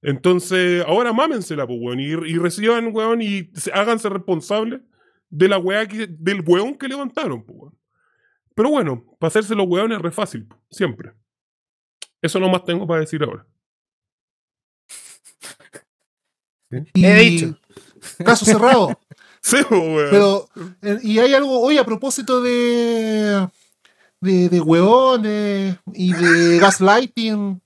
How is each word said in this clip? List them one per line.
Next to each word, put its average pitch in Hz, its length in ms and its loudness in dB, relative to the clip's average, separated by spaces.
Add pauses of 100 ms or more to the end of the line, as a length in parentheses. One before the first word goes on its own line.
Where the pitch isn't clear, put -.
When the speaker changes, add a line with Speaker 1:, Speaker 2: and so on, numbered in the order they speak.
Speaker 1:
Entonces, 180 800 -2
ahora 220 280 0
mámensela, 220 520 -2
pues, 120 140 -8
weón, 123 180 -6
y, 139 100 -6
y 160 280 -6
reciban, 214 560 -2
weón, 226 300 -2
y 202 320 -6
se, 175 180 -10
háganse 220 380 -2
responsables 202 720 -6 (480)
de 170 180 2
la 202 80 2
weá 196 320 -2
que, 214 180 -10
del 175 400 -6
weón 196 280 2
que 277 140 -10
levantaron, 262 540 -8
pues, 107 160 -20
weón. 143 200 -20 (760)
Pero 226 140 2
bueno, 160 500 -2
pa' 165 100 -2
hacerse 214 260 -2
los 196 120 0
weones 202 300 -2
es 175 60 -8
re 165 80 -4
fácil, 143 360 -8
po, - 240 -20
siempre. - 420 -6 (1080)
Eso 170 180 -2
nomás 185 280 0
tengo 175 200 -4
pa' 165 140 -2
decir 156 240 -6
ahora. 101 220 -12 (3250)
¿Sí? 123 60 -10 (180)
Speaker 2:
Y 180 120 6
Speaker 3:
He 208 80 8
dicho. 170 440 2 (680)
Speaker 2:
caso 220 200 4
cerrado. 214 600 4
Speaker 1:
<laughs> - 40 -20 (380)
Sí, 247 120 4 (100)
po, 220 100 2
weón. 160 320 0
Speaker 2:
Pero, 196 380 4 (320)
eh, 208 220 -4
y 214 160 0
hay 262 160 4
algo, 269 260 2
oye, 285 180 2
a 254 60 2
propósito 247 560 -2
de, 233 1040 0 (760)
de, 180 260 2
de 175 140 2
hueones 208 1120 2 (160)
y 180 220 -2
de 170 440 4
Speaker 1:
<laughs> - 20 4
Speaker 2:
gaslighting 202 1040 0